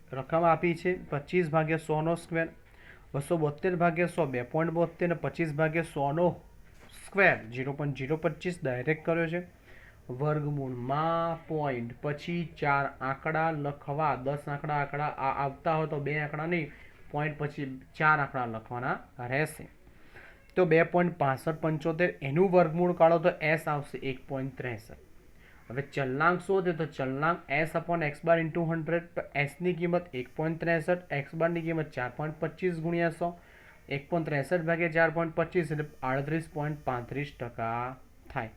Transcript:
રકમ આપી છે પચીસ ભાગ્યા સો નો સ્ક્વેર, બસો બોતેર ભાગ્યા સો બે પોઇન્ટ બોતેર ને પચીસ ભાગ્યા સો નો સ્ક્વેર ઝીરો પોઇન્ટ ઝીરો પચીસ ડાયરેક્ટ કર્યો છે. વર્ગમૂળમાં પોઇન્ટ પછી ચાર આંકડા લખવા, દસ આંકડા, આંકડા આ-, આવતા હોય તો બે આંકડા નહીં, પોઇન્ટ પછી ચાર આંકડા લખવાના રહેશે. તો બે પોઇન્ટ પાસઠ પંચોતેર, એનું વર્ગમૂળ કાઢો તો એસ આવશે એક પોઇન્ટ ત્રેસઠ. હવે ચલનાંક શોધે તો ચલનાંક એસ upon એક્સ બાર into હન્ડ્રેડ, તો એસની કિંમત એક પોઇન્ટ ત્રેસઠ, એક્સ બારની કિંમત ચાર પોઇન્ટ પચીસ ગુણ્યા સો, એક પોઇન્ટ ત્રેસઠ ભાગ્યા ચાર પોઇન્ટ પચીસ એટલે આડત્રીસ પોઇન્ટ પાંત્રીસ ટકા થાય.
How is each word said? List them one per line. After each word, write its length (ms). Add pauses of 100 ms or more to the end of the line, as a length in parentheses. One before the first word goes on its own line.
(120)
રકમ 320
આપી 300
છે 360
પચીસ 400
ભાગ્યા 260
સો 240
નો 140
સ્ક્વેર, 340 (680)
બસો 220
બોતેર 400
ભાગ્યા 300
સો 200
બે 160
પોઇન્ટ 300
બોતેર 360
ને 60
પચીસ 400
ભાગ્યા 280
સો 300
નો 280 (680)
સ્ક્વેર 320 (120)
ઝીરો 220
પોઇન્ટ 240
ઝીરો 200
પચીસ 480
ડાયરેક્ટ 400
કર્યો 220
છે. 160 (680)
વર્ગમૂળમાં 1400
પોઇન્ટ 440 (100)
પછી 580
ચાર 300 (100)
આંકડા 500
લખવા, 680
દસ 320
આંકડા, 260
આંકડા 320
આ-, 380
આવતા 320
હોય 100
તો 140
બે 200
આંકડા 260
નહીં, 260 (380)
પોઇન્ટ 280
પછી 420 (180)
ચાર 220
આંકડા 260
લખવાના 800
રહેશે. 420 (880)
તો 80
બે 180
પોઇન્ટ 360
પાસઠ 300
પંચોતેર, 720
એનું 300
વર્ગમૂળ 400
કાઢો 260
તો 120 (100)
એસ 280
આવશે 300
એક 300
પોઇન્ટ 280
ત્રેસઠ. 400 (720)
હવે 120
ચલનાંક 580
શોધે 320
તો 140
ચલનાંક 520 (100)
એસ 260
upon 280
એક્સ 220
બાર 160
into 240
હન્ડ્રેડ, 380
તો 200 (120)
એસની 400
કિંમત 400
એક 220
પોઇન્ટ 240
ત્રેસઠ, 380 (120)
એક્સ 240
બારની 280
કિંમત 280
ચાર 200
પોઇન્ટ 300
પચીસ 400
ગુણ્યા 300
સો, 280 (500)
એક 220
પોઇન્ટ 160
ત્રેસઠ 340
ભાગ્યા 280
ચાર 220
પોઇન્ટ 240
પચીસ 380
એટલે 120 (180)
આડત્રીસ 460
પોઇન્ટ 360
પાંત્રીસ 560
ટકા 560 (340)
થાય. 260